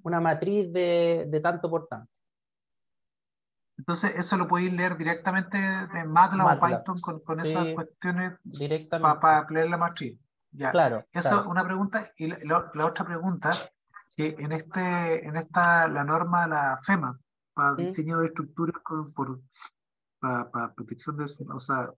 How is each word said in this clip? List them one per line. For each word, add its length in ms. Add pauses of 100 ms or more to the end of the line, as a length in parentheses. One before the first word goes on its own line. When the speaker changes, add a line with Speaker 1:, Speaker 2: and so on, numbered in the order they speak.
Speaker 1:
una 180
matriz 520
de, 560
de 120
tanto 280
por 200
tanto. 220 (1700)
Speaker 2:
Entonces, 380
eso 200
lo 120
podéis 240
leer 240
directamente 640
de 460
matlab 420
o 20
Speaker 1:
matlab. 320
Speaker 2:
Python 200
con, 200
con 200
esas 260
Speaker 1:
Sí, 80
Speaker 2:
cuestiones 580
pa-, 120
Speaker 1:
directamente. 760
Speaker 2:
pa 300
leer 200
la 60
matriz. 420 (340)
Ya. 180
Speaker 1:
Claro, 420
Speaker 2:
Eso 160
Speaker 1:
claro. 220
Speaker 2:
una 140
pregunta. 520
Y 120
la, 160
la, 280
la 140
otra 180
pregunta, 480 (640)
que 220
en 140
este, 760
en 100
esta, 520
la 160
norma, 420
la 360
fema, 360 (340)
para 200
Speaker 1:
¿Mm? 40
Speaker 2:
diseño 440
de 80
estructuras 540
con, 300
por, 280 (800)
pa, 300
pa 220
protección 460
de, 60
o 340
sea, 400